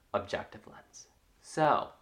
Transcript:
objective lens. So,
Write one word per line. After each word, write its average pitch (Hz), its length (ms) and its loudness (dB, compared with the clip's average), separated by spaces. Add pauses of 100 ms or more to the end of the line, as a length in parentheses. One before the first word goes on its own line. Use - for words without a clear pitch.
(140)
objective 95 540 -6
lens. - 400 -20 (340)
So, - 480 2 (120)